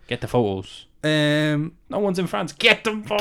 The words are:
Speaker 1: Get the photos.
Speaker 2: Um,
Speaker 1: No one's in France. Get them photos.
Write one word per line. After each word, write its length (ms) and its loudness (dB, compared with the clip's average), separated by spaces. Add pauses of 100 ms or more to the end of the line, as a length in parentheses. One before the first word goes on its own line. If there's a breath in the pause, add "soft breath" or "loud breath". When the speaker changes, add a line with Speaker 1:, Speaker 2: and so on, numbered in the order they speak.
Speaker 1:
Get 140 -4
the 80 -8
photos. 560 -2 (180)
Speaker 2:
Um, 720 0 (160)
Speaker 1:
No 100 -2
one's 200 0
in 80 0
France. 260 -4
Get 320 2
them 180 -2
photos. 180 -2